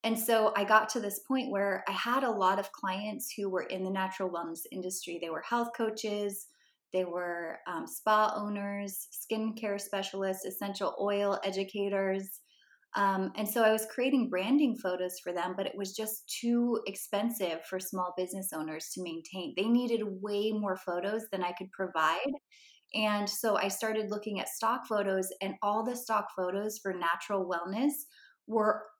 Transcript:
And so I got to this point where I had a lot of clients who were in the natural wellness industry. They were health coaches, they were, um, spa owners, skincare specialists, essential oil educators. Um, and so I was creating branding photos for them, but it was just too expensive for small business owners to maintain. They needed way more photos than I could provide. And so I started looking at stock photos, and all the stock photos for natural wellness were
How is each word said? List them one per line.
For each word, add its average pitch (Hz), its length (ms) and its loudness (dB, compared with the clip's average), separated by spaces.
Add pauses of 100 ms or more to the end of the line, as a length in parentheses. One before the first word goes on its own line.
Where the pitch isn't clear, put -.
And 226 140 2
so 220 380 6
I 202 80 4
got 214 260 8
to 240 100 0
this 202 260 -4
point 254 240 2
where 196 380 2
I 196 40 -2
had 240 300 2
a 254 80 2
lot 196 280 4
of 190 140 -4
clients 202 640 -4
who 196 140 -2
were 185 140 0
in 185 180 -4
the 185 80 -2
natural 190 400 -2
wellness 165 300 -6 (100)
industry. 180 500 -6
They 165 100 -6
were 156 120 -4
health 233 340 0
coaches, 208 720 -2 (460)
they 185 120 2
were, 175 640 -4
um, 175 200 -4
spa 214 500 4
owners, 202 760 -4
skincare 220 680 -2
specialists, 196 640 -4
essential 196 560 -4
oil 202 440 2
educators. 196 960 -2 (560)
Um, 190 400 2
and 208 100 -2
so 226 160 2
I 220 100 8
was 220 180 2
creating 262 400 2
branding 226 460 4
photos 180 460 -2
for 180 100 -4
them, 175 240 -2
but 196 100 -2
it - 100 -6
was 190 180 -6
just - 460 -6
too 240 460 4
expensive 202 800 -2
for 185 120 -4
small 185 380 -2
business 185 380 -4
owners 156 400 -6
to 185 80 -6
maintain. 170 540 -8
They 202 120 2
needed 233 360 4
way 202 480 0
more 202 240 0
photos 196 540 -2
than 185 120 -2
I 180 100 -2
could 190 200 -8
provide. 175 600 2 (640)
And 208 340 2
so 214 280 2
I 202 120 2
started 214 420 -2
looking 208 300 -4
at - 80 -4
stock 247 400 0
photos, 196 400 2 (140)
and 196 200 -2
all 214 220 2
the 240 120 -2
stock 214 380 -2
photos 196 480 -2
for 190 120 -2
natural 180 540 0
wellness 190 440 0 (540)
were 214 380 2 (160)